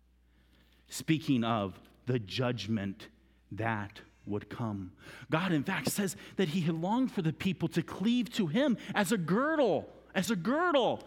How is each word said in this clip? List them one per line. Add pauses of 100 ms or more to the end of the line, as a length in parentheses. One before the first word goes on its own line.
(880)
Speaking
of (260)
the
judgment (420)
that (240)
would
come. (380)
God,
in
fact,
says (220)
that
he
had
longed
for
the
people
to
cleave
to
him (160)
as
a
girdle, (260)
as
a
girdle